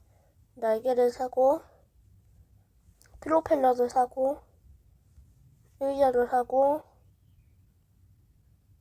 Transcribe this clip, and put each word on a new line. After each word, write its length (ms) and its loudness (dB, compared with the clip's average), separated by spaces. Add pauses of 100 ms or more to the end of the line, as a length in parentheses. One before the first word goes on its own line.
(560)
날개를 540 0
사고 520 0 (1600)
프로펠러도 680 0
사고 540 -2 (1400)
의자도 460 0
사고 560 0 (2000)